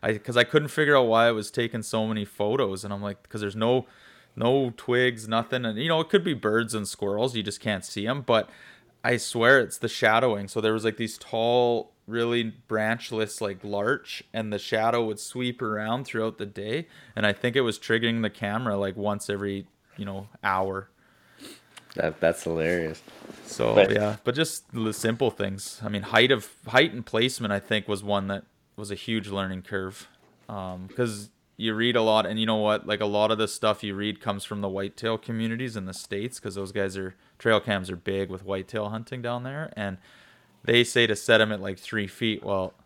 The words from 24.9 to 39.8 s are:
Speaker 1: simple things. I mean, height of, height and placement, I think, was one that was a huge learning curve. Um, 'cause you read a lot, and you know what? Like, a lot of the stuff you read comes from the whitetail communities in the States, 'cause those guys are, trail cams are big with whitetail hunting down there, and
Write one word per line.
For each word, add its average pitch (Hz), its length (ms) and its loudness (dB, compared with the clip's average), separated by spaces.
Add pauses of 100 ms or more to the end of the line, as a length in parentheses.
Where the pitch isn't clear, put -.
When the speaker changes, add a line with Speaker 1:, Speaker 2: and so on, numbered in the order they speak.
Speaker 1:
simple 117 380 0
things. 98 520 -8
I 107 60 -6
mean, 101 140 -4
height 113 280 6
of, 120 180 2 (200)
height 127 240 4
and 120 120 -10
placement, 117 480 0
I 101 60 0
think, 104 300 -2
was 101 160 -4
one 101 240 -2
that 98 160 -6 (320)
was 101 140 -12
a 101 40 -6
huge 107 340 -4
learning 95 340 -4
curve. 95 460 -8 (400)
Um, 92 460 -10
'cause 107 360 -4 (260)
you 110 180 -2
read 117 200 2
a 117 80 4
lot, 110 240 6
and 110 140 -2
you 110 60 2
know 110 100 2
what? 107 300 2
Like, 104 160 -2
a 104 40 0
lot 104 240 4
of 110 80 4
the 110 100 2
stuff - 360 0
you 101 100 -4
read 101 260 -4
comes 101 240 -6
from 104 180 -8
the 101 60 -4
whitetail 101 500 -4
communities 113 580 -4
in 98 80 -6
the 92 80 -10
States, 101 480 -8
'cause 101 140 -8
those 98 180 -6
guys 98 240 -2
are, 95 180 -8 (240)
trail 110 220 4
cams 95 300 -2
are 90 60 -6
big 98 340 -2
with 92 160 -10
whitetail 98 420 -4
hunting 113 320 -8
down 120 220 -6
there, 143 340 -10
and 196 220 -6 (640)